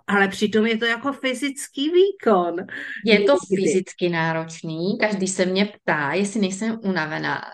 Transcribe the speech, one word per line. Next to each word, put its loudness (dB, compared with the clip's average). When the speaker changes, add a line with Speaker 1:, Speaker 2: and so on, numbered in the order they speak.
Speaker 1:
ale 4
přitom 2
je 0
to -2
jako -2
fyzický -4
výkon. 4
Speaker 2:
Je 6
to 4
Speaker 1:
Někdy. 0
Speaker 2:
fyzicky 0
náročný. -4
Každý 0
se 0
mě 2
ptá, -2
jestli 0
nejsem -2
unavená. -2